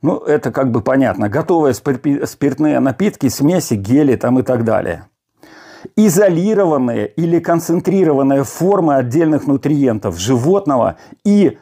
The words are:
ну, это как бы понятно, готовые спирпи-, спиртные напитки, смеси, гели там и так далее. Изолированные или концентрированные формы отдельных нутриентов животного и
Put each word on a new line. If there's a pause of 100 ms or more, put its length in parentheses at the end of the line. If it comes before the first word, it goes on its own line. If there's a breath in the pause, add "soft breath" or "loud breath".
ну,
это
как
бы
понятно,
готовые
спирпи-,
спиртные
напитки,
смеси,
гели
там
и
так
далее. (920 loud breath)
Изолированные
или
концентрированные
формы
отдельных
нутриентов
животного (260 loud breath)
и